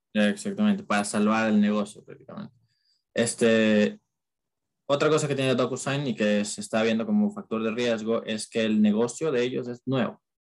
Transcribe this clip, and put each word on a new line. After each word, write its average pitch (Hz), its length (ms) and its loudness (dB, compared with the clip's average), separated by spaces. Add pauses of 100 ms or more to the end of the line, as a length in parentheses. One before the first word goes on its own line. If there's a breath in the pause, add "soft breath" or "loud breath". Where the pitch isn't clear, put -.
(140)
Exactamente, 104 680 0
para 104 200 0
salvar 110 460 0
el 107 100 4
negocio 104 440 0
prácticamente. - 500 -18 (600)
Este, 110 840 2 (880)
otra 143 220 2
cosa 151 180 2
que 139 80 -2
tiene 131 200 0
DocuSign 131 500 -2
y 117 100 -4
que 104 300 0
se - 160 -8
está 110 220 -2
viendo 113 220 0
como 104 260 2
factor 113 320 -6
de 113 80 -2
riesgo 113 520 -2
es 107 260 -8
que 113 160 0
el 107 160 2
negocio 117 500 2
de 123 120 2
ellos 127 240 -4
es 120 180 -10
nuevo, 127 360 -2 (260)